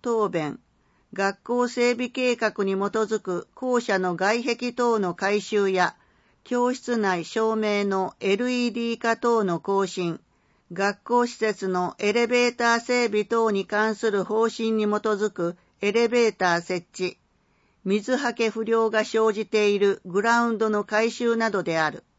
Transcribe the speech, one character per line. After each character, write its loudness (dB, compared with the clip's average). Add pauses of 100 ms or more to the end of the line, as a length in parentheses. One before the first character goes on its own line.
答 0
弁。 -4 (520)
学 -4
校 0
整 2
備 -4
計 0
画 -2
に 0
基 -2
づ -2
く -6
校 0
舎 0
の 0
外 0
壁 -4
等 0
の -2
改 -2
修 0
や、 0 (480)
教 0
室 -4
内 0
照 0
明 0
の -2
エ 2
ル -2
イ 0
ー -4
デ -6
ィ -2
ー -4
化 0
等 2
の 0
更 0
新、 -4 (520)
学 -4
校 2
施 -8
設 -2
の -2
エ 0
レ 2
ベ 2
ー -4
タ 2
ー 0
整 0
備 0
等 2
に -2
関 0
す -2
る 0
方 0
針 -2
に 0
基 0
づ 0
く -4 (240)
エ 0
レ 2
ベ 4
ー -2
タ 2
ー 0
設 -6
置、 -6 (680)
水 0
は -2
け 0
不 -4
良 2
が 2
生 2
じ -4
て 2
い 2
る 2
グ -2
ラ 4
ウ 2
ン -2
ド 2
の 0
改 0
修 0
な 0
ど -2
で -2
あ 0
る。 -16 (140)